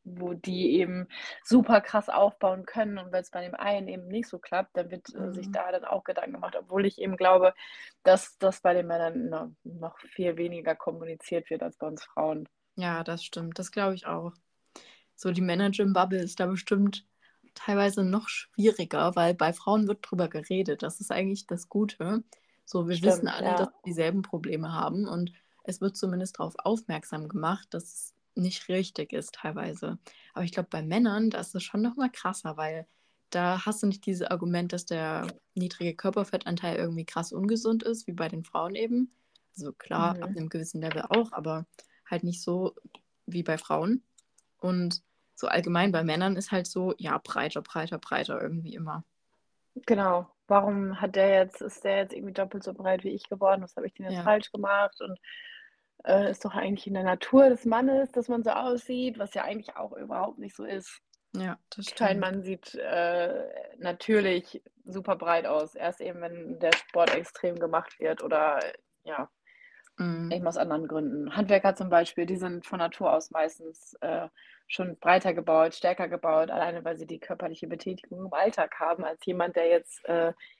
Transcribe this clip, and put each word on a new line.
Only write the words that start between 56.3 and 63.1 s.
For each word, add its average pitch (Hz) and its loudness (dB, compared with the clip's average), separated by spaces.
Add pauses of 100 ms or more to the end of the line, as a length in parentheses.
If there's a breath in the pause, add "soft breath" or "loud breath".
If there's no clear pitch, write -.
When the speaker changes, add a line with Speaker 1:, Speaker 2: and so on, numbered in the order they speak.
Speaker 1:
ist 202 -8
doch 208 -4
eigentlich 196 -2
in 196 -4
der 190 -2
Natur 254 8
des 240 0
Mannes, 262 2
dass 240 -2
man 233 0
so 220 2
aussieht, 247 -2
was 202 -6
ja 202 -2
eigentlich 208 -8
auch - -10
überhaupt - -6
nicht 202 -14
so - -12
ist. - -10 (320)
Speaker 2:
Ja, 185 -6 (120)
das 202 -12 (100)
Speaker 1:
Kein 196 2
Speaker 2:
stimmt. - -2
Speaker 1:
Mann 190 -2
sieht, 185 -10
äh, 175 0 (300)